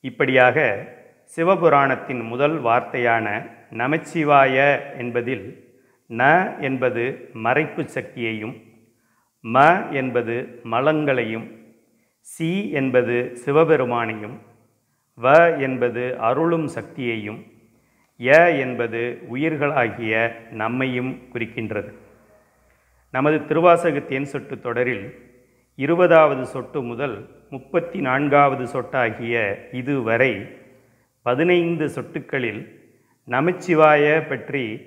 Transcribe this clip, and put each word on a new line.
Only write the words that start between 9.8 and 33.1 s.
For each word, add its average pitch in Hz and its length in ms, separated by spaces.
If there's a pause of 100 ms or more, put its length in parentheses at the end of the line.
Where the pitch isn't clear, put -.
என்பது 120 360 (360)
மலங்களையும், 127 760 (840)
சி 165 180 (300)
என்பது 123 360 (280)
சிவபெருமானையும், 120 920 (840)
வ 120 80 (400)
என்பது 123 380 (240)
அருளும் 160 480
சக்தியையும், 113 640 (800)
ய 120 100 (340)
என்பது 117 360 (320)
உயிர்களாகிய 135 800 (480)
நம்மையும் 123 520 (200)
குறிக்கின்றது. 110 580 (1200)
நமது 151 240 (100)
திருவாசக 170 480 (140)
தேன் 139 220
சொட்டு 135 220 (120)
தொடரில் 120 400 (760)
இருபதாவது 160 680
சொட்டு 131 260 (120)
முதல் 120 260 (380)
முப்பத்தி 170 440 (100)
நான்காவது 139 640
சொட்டாகிய 120 600 (460)
இதுவரை 123 520 (960)
பதினைந்து 165 680
சொட்டுக்களில் 123 680 (640)